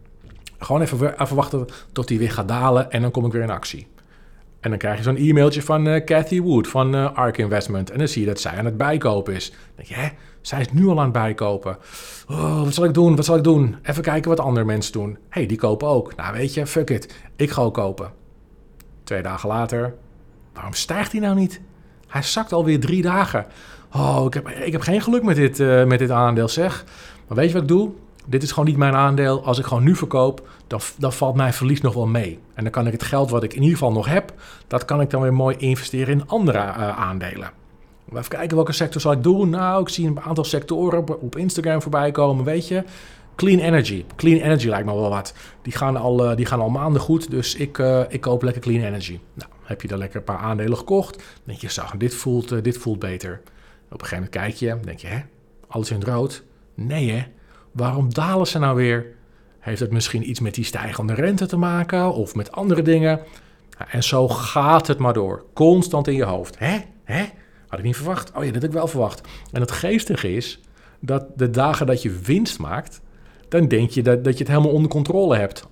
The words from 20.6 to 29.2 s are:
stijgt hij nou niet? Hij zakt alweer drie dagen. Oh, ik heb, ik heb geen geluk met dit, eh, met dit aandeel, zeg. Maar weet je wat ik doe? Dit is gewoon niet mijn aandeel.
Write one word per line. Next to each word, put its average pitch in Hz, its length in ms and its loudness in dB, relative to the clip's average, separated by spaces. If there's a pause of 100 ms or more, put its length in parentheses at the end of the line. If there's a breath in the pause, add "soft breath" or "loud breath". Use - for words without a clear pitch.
stijgt 208 360 -4
hij 214 80 -2
nou 202 140 2
niet? 190 260 0 (460 soft breath)
Hij 139 160 -4
zakt 220 300 -2
alweer 160 280 2
drie 170 220 0
dagen. 175 440 0 (460 loud breath)
Oh, 135 340 2
ik 131 80 -2
heb, 139 140 -6
ik - 240 -6
heb 156 80 -2
geen 190 200 2
geluk 240 220 2
met 196 140 4
dit, 139 240 2
eh, 127 240 6
met 127 140 4
dit 123 120 0
aandeel, 120 380 4
zeg. 175 360 -2 (420 loud breath)
Maar 104 100 -4
weet 143 100 4
je 170 60 2
wat 175 100 2
ik 139 60 -2
doe? 196 220 4 (380)
Dit 131 140 0
is 147 80 -4
gewoon 151 180 2
niet 147 80 2
mijn 139 180 4
aandeel. 139 500 2